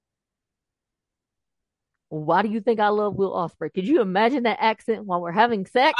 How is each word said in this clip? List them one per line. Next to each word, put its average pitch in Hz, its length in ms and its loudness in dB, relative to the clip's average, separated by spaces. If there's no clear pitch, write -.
Why 156 340 0
do 214 60 -2
you 214 120 -4
think 214 200 0
I 208 80 2
love 208 260 0
Will 190 180 -2
Ospreay? 165 400 -6
Could 185 140 -4
you 302 140 4
imagine 220 440 0
that 214 160 0
accent 220 440 -2
while 180 160 -4
we're 170 100 -6
having 208 360 2
sex? 277 340 2